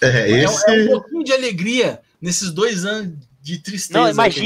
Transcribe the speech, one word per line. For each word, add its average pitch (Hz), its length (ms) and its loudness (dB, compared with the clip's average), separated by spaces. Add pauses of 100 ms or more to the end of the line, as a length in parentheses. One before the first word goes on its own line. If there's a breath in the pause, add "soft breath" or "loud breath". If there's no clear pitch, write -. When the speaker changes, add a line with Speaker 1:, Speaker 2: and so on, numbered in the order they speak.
Speaker 1:
É, 127 60 4
Speaker 2:
é, 120 360 4
Speaker 1:
esse 208 260 2
Speaker 2:
é 220 140 4
um 214 40 2
pouquinho 285 360 -2
de 262 100 0
alegria 226 680 -2 (220)
nesses 175 300 -4
dois 190 340 -2
anos 202 300 -6 (260)
de 151 180 -10
tristeza 196 400 -4
Speaker 3:
Não, 240 140 4
Speaker 2:
que 226 80 2
a - 80 4
gente - 160 -2